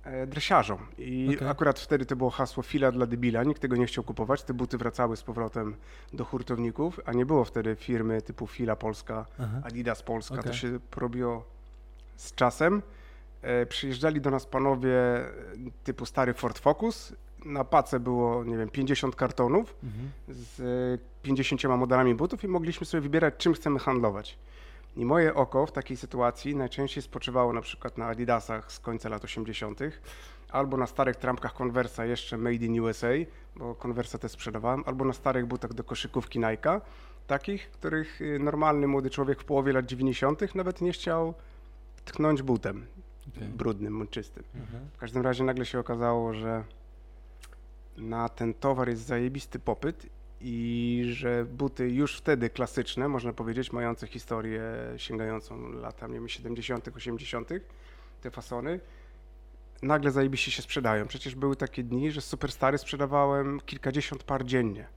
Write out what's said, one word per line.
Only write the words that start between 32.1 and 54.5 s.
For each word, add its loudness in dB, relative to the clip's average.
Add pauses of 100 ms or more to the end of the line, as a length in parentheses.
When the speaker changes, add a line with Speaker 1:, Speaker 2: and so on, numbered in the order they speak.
Speaker 1:
Made 2
in 2
U 2
S -2
A, 2 (480)
bo -8
Conversa -4
też -6
sprzedawałem, -2
albo -2
na 2
starych 0
butach -4
do -6
koszykówki -4
Nike'a, 2 (460)
takich, -2
których, -4
y, -2
normalny 4
młody 2
człowiek 0
w -14
połowie 4
lat 4
dziewięćdziesiątych 2
nawet -2
nie 2
chciał 0 (680)
tknąć 4
butem 0 (500)
Speaker 2:
Okej. -10
Speaker 1:
brudnym, -2
czystym. -10 (100)
Speaker 2:
Mhm. -12
Speaker 1:
W -20
każdym -2
razie 2
nagle 0
się -4
okazało, 0
że -4 (1300)
na -2
ten -2
towar 2
jest -2
zajebisty -2
popyt -2 (340)
i 0
że 0
buty -2
już 0
wtedy 2
klasyczne, -2
można -2
powiedzieć, -4
mające -4
historię -6 (340)